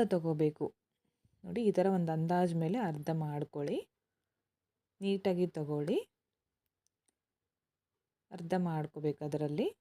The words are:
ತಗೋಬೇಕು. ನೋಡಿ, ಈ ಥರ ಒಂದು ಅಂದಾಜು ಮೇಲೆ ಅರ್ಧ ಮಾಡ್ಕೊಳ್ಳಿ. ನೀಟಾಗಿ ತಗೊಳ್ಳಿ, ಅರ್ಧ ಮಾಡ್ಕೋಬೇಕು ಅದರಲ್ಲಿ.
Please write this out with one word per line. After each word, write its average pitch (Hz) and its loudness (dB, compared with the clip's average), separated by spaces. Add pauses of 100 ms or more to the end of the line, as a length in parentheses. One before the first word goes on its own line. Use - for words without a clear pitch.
ತಗೋಬೇಕು. 156 0 (800)
ನೋಡಿ, 185 -4
ಈ 208 6
ಥರ 185 4
ಒಂದು 175 2
ಅಂದಾಜು 170 2
ಮೇಲೆ 165 0
ಅರ್ಧ 151 -4
ಮಾಡ್ಕೊಳ್ಳಿ. 151 -4 (1200)
ನೀಟಾಗಿ 190 2
ತಗೊಳ್ಳಿ, 151 -2 (2250)
ಅರ್ಧ 175 -4
ಮಾಡ್ಕೋಬೇಕು 151 -2
ಅದರಲ್ಲಿ. 151 -2 (140)